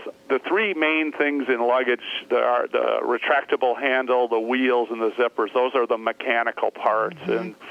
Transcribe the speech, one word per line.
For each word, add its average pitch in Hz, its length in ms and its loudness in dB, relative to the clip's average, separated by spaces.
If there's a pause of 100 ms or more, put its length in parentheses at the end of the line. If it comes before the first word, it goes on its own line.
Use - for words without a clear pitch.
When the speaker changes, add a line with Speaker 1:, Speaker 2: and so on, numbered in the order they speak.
(280)
Speaker 1:
The 135 120 2
three 196 340 0
main 156 400 0
things 143 340 0
in 123 140 0
luggage, 120 400 2 (280)
the, 123 80 2
are 120 300 2
the 120 340 0
retractable 123 800 0
handle, 127 480 2
the 117 140 0
wheels, 123 500 2
and 113 100 -6
the 113 100 2
zippers, 117 420 -2
those 127 200 0
are 120 140 2
the 120 100 0
mechanical 117 720 -2
parts. 107 500 0
Speaker 2:
Mm-hmm. - 120 -6
Speaker 1:
And 113 240 -4 (160)